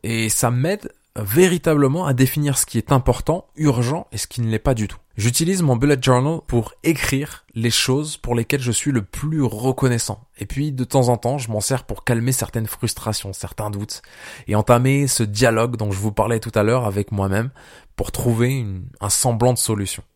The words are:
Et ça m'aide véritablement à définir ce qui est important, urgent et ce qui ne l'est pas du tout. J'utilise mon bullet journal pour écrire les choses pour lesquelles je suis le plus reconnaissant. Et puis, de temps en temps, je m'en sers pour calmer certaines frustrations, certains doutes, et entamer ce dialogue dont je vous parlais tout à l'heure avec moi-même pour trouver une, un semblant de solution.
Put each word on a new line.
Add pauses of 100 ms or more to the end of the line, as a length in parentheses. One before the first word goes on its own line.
Et
ça
m'aide (240)
véritablement
à
définir
ce
qui
est
important,
urgent
et
ce
qui
ne
l'est
pas
du
tout. (200)
J'utilise
mon
bullet
journal
pour (100)
écrire (100)
les
choses
pour
lesquelles
je
suis
le
plus
reconnaissant. (140)
Et
puis,
de
temps
en
temps,
je
m'en
sers
pour
calmer
certaines
frustrations,
certains
doutes, (460)
et
entamer
ce
dialogue
dont
je
vous
parlais
tout
à
l'heure
avec
moi-même (460)
pour
trouver
une, (140)
un
semblant
de
solution. (120)